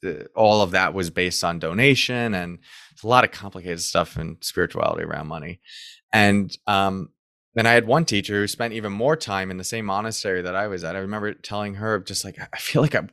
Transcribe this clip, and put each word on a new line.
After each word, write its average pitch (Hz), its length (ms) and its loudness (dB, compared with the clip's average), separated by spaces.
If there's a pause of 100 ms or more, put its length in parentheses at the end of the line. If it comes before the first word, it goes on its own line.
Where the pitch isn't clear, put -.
uh, 87 200 -6 (100)
all 107 260 6
of 92 100 4
that 92 220 2
was 90 160 -2
based 90 340 -2
on 85 140 0
donation, 117 800 2
and 87 240 -6 (320)
it's - 100 -20
a 107 60 -8
lot 123 160 6
of 107 80 2
complicated 90 500 -8
stuff 85 340 -2
and 82 260 -8
spirituality 80 640 -2
around 78 220 -8
money. 80 340 -12 (540)
And, 101 420 4 (120)
um, 98 420 0 (460)
then 113 100 4
I 117 60 6
had 117 160 6
one 156 180 4
teacher 104 300 0
who 101 120 2
spent 117 260 -6
even 107 180 -6
more 123 240 0
time 95 340 -4
in 92 80 -8
the 92 60 -10
same 110 220 -6
monastery 101 580 -2
that 90 120 -4
I 104 120 -2
was 92 160 -6
at. 82 120 -6
I 98 40 -6
remember 104 340 -6
telling 104 420 -8
her, 107 240 -2
just 95 240 -8
like, 92 140 -12
"I - 200 -12
feel - 260 2
like 151 100 2
I, - 200 -2